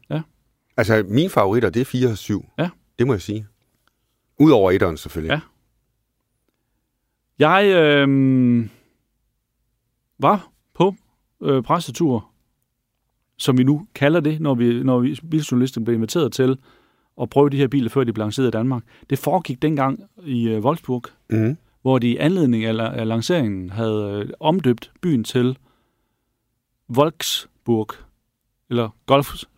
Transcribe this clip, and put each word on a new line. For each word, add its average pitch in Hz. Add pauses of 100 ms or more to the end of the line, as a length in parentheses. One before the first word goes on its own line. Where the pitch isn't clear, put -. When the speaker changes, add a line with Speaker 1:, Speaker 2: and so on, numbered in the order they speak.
(100)
Speaker 1:
Ja. 151 (560)
Speaker 2:
Altså, 110
mine 135
favoritter, 107
det 98
er 131
fire 127
og 107
syv. - (140)
Speaker 1:
Ja. 170 (300)
Speaker 2:
Det 120
må 139
jeg 98
sige. 107 (920)
Udover 120
etteren 95
selvfølgelig. 85 (2000)
Speaker 1:
Ja. 147
Jeg, 190
øhm, 135 (1500)
var 185 (240)
på, 190 (480)
øh, 135
pressetur, 147 (1080)
som 127
vi 127
nu 147
kalder 151
det, 156
når 143
vi, 120
når 127
vi 127 (120)
biljournalister 131
blev 113
inviteret 113
til 131 (640)
at 120
prøve 143
de 139
her 139
biler, 117
før 135
de 117
blev 110
lanceret 107
i 113
Danmark. 120 (260)
Det 139
foregik 151
dengang 147 (200)
i, 123
øh, 110
Wolfsburg, 127 (260)
Speaker 2:
Mhm. 110 (240)
Speaker 1:
hvor 131
de 120
i 120
anledning 139
af 113
la-, 113
af 110
lanceringen 113
havde, 104
øh, - (100)
omdøbt 151 (100)
byen 147
til 127 (1300)
Wolfsburg, 117 (840)
eller 120 (220)
Golf-, 139 (140)